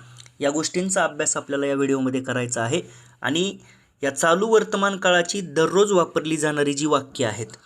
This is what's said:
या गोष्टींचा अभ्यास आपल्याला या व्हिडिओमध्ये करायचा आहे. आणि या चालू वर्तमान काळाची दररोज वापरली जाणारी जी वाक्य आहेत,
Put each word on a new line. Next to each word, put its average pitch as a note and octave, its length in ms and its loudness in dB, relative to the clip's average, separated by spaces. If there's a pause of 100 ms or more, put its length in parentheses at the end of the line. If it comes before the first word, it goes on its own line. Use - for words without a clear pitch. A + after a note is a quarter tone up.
(400)
या C#3+ 100 0
गोष्टींचा F3+ 540 -2
अभ्यास D3+ 340 -2
आपल्याला C#3 280 -2
या C#3 100 0
व्हिडिओमध्ये C3 480 0
करायचा A#2+ 400 -2
आहे. C#3+ 180 0 (400)
आणि F3 360 -2 (460)
या C#3 80 -2
चालू F3 360 2
वर्तमान G3+ 500 2
काळाची F3+ 440 2
दररोज D#3+ 500 2
वापरली E3 460 0
जाणारी D3 360 0
जी C#3+ 120 -4
वाक्य C3+ 400 0
आहेत, A2 220 -6 (180)